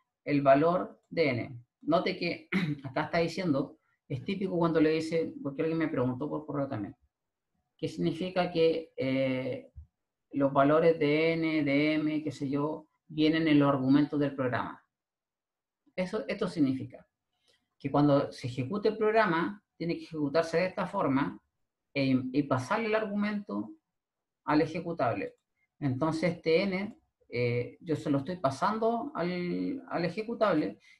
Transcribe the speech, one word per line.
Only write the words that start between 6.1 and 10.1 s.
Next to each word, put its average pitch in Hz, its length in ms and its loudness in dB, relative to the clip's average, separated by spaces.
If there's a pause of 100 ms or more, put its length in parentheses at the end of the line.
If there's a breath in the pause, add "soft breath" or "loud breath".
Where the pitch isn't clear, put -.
por 151 180 -6
correo 143 220 -4
también, 107 280 -8 (840)
que 160 100 -6
significa 175 600 -2
que, 165 480 0
eh, 131 760 -2 (600)